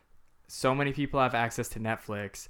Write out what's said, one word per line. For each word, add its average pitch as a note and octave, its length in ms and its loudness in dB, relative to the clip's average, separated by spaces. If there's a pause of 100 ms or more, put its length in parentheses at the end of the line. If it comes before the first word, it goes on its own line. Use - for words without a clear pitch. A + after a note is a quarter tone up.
(480)
so C3 280 2
many C#3+ 160 0
people C#3 280 0
have B2+ 140 4
access A#2 360 0
to A2 100 -8
Netflix G#2+ 720 -6